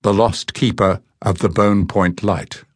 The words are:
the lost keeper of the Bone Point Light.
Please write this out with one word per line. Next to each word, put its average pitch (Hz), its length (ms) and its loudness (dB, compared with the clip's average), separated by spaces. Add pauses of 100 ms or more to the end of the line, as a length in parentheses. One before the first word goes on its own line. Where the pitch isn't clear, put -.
the 101 140 2
lost 110 400 0
keeper 98 480 0 (180)
of 95 200 -2
the 104 100 0
Bone 101 360 2
Point 90 360 0
Light. - 400 -4 (140)